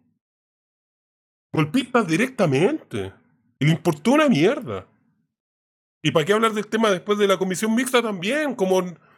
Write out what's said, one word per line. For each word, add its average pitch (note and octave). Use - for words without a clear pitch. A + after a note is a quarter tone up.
Golpistas G#3
directamente. D#3+
Y C#3+
le D#3
importó E3+
una D4+
mierda. E3+
¿Y D3+
para D#3+
qué G3
hablar A3
del G#3
tema A3+
después G3+
de G3+
la F#3+
comisión F#3+
mixta B3
también? A#3
Como F#3